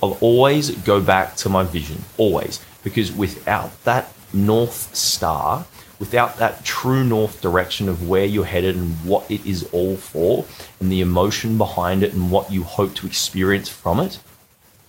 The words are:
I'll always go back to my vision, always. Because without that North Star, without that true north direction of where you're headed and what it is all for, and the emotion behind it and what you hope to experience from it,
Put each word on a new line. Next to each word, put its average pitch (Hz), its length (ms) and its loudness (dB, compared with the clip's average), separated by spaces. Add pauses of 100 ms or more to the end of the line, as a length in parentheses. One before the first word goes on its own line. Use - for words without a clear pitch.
I'll 98 180 -2
always 139 480 4
go 101 320 2
back 95 360 2
to - 120 -2
my 95 140 4
vision, 80 400 -6 (140)
always. 95 460 0 (200)
Because 101 280 -2
without 101 760 -4
that 120 280 0 (200)
North 110 640 0
Star, 82 680 -2 (320)
without 120 400 0
that - 260 0
true 131 400 0
north 110 380 2
direction 90 480 0
of 87 180 -2
where 95 180 4
you're 101 200 0
headed 90 300 0
and 87 180 -2 (120)
what 92 260 0
it 104 160 -4
is 92 240 -4
all 92 240 0
for, - 500 0 (340)
and 92 120 0
the 92 100 2
emotion 90 560 2
behind 95 460 0
it 101 100 0
and 90 160 0
what 98 220 0
you 95 100 -2
hope 95 340 -2
to - 120 -8
experience 95 600 0
from 90 300 -2
it, 190 200 -4 (680)